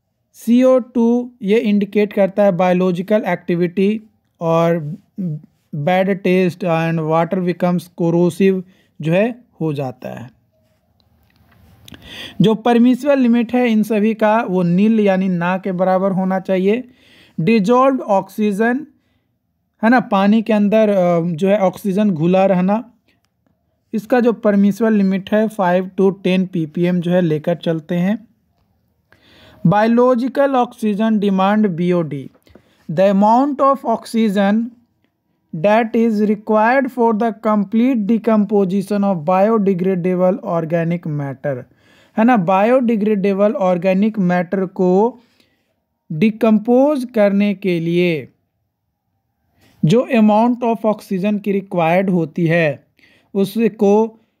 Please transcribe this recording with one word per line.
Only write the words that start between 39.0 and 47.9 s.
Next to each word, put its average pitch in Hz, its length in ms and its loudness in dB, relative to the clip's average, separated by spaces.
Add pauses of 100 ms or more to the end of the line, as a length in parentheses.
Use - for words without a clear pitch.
of 185 200 -2
biodegradable 185 1200 0
organic 170 640 -4
matter, 143 560 -8 (540)
है 220 80 2
ना, 247 120 2
बायोडिग्रेडेबल 208 1160 0
ऑर्गेनिक 190 640 0
मैटर 180 480 -2
को 190 540 0 (920)
डिकम्पोज 226 1040 0
करने 202 400 0
के 180 260 -4
लिए 170 480 -2 (1600)